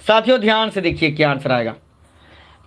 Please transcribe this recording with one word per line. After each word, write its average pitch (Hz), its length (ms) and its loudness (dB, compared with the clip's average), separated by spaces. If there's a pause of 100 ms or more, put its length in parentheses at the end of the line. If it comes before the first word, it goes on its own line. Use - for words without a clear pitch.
साथियों 220 400 2
ध्यान 220 300 0
से 196 100 -6
देखिए 160 300 -2
क्या 151 200 0
आंसर 135 220 -4
आएगा। 113 220 -2 (920)